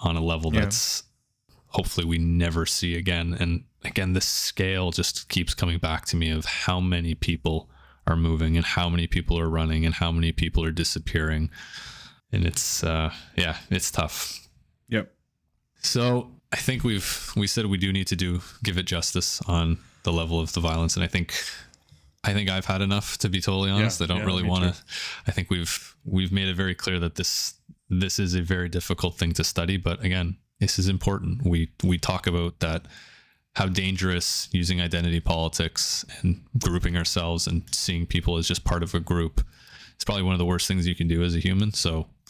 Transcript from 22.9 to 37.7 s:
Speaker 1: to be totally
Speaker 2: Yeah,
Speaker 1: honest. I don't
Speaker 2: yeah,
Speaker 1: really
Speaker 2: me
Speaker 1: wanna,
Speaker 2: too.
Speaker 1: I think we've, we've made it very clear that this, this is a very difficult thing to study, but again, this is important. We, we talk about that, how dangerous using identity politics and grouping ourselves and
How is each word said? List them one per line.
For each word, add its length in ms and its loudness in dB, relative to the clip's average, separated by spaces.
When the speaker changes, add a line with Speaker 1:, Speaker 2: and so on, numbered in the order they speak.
Speaker 1:
to 100 0
be 120 0
totally 300 0
Speaker 2:
Yeah, 60 2
Speaker 1:
honest. 240 2
I 60 0
don't 120 0
Speaker 2:
yeah, 80 -2
Speaker 1:
really 180 2
Speaker 2:
me 40 0
Speaker 1:
wanna, 240 2
Speaker 2:
too. 60 -14
Speaker 1:
I 60 2
think 180 -2
we've, 440 -4
we've 280 0
made 160 2
it 80 0
very 180 0
clear 260 0
that 160 0
this, 380 -2
this 300 2
is 160 0
a 80 2
very 260 0
difficult 480 -2
thing 180 2
to 100 0
study, 320 0
but 280 -2
again, 320 0
this 180 2
is 100 4
important. 560 0
We, 260 2
we 160 4
talk 280 -2
about 340 0
that, 260 0
how 100 2
dangerous 840 0
using 280 2
identity 400 2
politics 840 0
and 220 0
grouping 380 0
ourselves 500 0
and 160 0